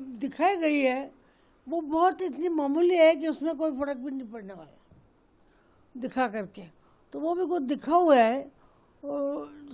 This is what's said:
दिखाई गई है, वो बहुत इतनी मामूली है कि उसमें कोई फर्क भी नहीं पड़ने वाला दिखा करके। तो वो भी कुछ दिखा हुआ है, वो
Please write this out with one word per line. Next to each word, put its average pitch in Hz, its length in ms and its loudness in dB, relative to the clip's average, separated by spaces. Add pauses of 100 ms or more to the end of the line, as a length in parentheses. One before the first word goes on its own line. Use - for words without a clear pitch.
(180)
दिखाई 302 380 0
गई 302 240 2
है, 262 300 0 (560)
वो 330 140 -4
बहुत 339 420 0
इतनी 330 260 -4
मामूली 330 480 2
है 320 200 8
कि 311 120 -4
उसमें 302 280 -4
कोई 311 140 -2
फर्क 277 260 -4
भी 262 140 -10
नहीं 262 180 -8
पड़ने 202 260 -14
वाला 160 240 -20 (1160)
दिखा 247 340 -4
करके। 202 340 -10 (500)
तो 277 80 -10
वो 330 140 0
भी 359 120 -2
कुछ 339 160 -2
दिखा 277 340 0
हुआ 330 200 6
है, 240 240 4 (640)
वो 285 460 -6 (240)